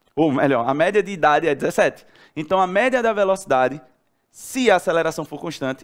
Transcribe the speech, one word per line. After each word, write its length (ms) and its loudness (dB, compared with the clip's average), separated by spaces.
Ou 160 2
melhor, 360 2
a 60 -2
média 280 2
de 100 -6
idade 360 2
é 80 0
dezessete. 500 -2
Então, 220 0
a 60 2
média 340 0
da 120 0
velocidade, 680 0
se 400 -2
a 60 6
aceleração 500 -2
for 140 -14
constante, 440 -8